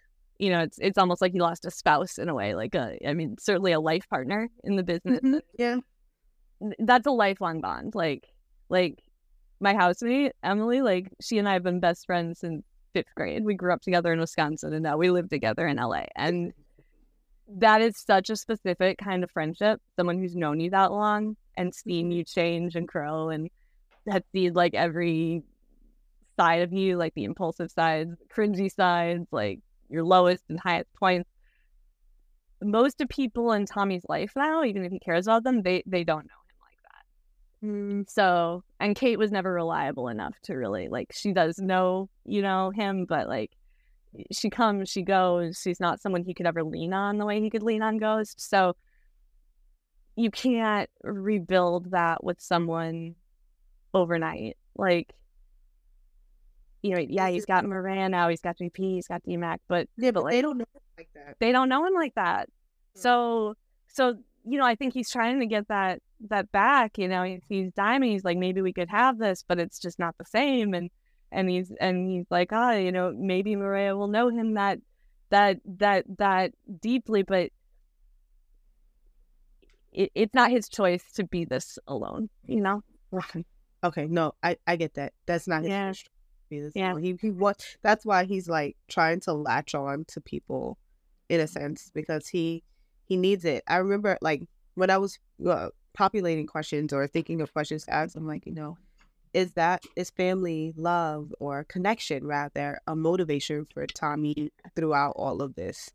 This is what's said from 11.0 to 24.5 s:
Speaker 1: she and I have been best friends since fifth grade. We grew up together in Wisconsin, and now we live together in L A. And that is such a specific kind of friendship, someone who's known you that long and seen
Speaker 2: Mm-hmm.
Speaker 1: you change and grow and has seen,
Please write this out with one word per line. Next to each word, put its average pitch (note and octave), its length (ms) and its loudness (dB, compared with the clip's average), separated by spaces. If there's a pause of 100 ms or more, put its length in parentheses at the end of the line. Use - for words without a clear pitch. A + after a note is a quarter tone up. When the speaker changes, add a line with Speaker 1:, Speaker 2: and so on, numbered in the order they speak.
Speaker 1:
she - 160 -2
and G#3 100 2
I G3 60 2
have F3+ 100 0
been F3+ 180 0
best F3 240 0
friends F3 340 -4
since F3 240 -8 (300)
fifth - 220 -4
grade. - 280 -4
We G#3 100 0
grew F3+ 200 0
up - 80 -2
together F3 320 2
in E3 60 0
Wisconsin, D#3 540 -2
and D#3 100 -2
now D3+ 140 0
we F3+ 140 4
live F3+ 180 2
together C#3+ 380 0
in C#3+ 100 0
L A#2 160 -2
A. - 220 -4
And F3 380 -2 (920)
that G#3+ 340 6
is A3+ 160 2
such F#3+ 320 4
a A3 60 -4
specific F#3+ 640 0
kind F#3+ 260 -4
of F3 60 -4
friendship, F3+ 500 0 (180)
someone F3 220 0
who's F3+ 160 -4
known D#3 240 0
you E3+ 120 0
that F#3+ 200 4
long G#3+ 440 0 (220)
and F3+ 180 -2
seen F3 320 -2
Speaker 2:
Mm-hmm. F3 100 0
Speaker 1:
you E3+ 60 -2
change E3+ 520 -2
and E3+ 120 -4
grow D#3+ 420 -4
and D#3+ 200 -6 (580)
has G3 160 0 (100)
seen, F3+ 200 2